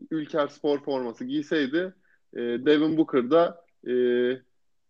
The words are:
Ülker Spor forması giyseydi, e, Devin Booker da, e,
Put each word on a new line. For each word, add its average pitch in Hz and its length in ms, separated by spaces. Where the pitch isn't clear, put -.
Ülker 151 380
Spor 143 300
forması 131 460
giyseydi, 151 720
e, - 60
Devin 147 560
Booker 139 340
da, 170 340
e, 123 40